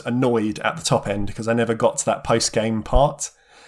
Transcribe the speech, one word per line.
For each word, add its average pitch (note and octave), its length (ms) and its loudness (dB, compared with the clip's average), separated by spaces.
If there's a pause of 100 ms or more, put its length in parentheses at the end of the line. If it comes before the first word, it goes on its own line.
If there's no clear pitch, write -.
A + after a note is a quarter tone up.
annoyed A#2+ 540 0
at - 180 -2
the D#3+ 60 -12
top - 240 0
end, G2+ 260 -2
'cause A2 140 -8
I A2+ 60 2
never A#2 200 0
got A2+ 240 2
to - 80 -4
that - 180 -2
post-game A2+ 600 0
part. C#3+ 480 2 (360)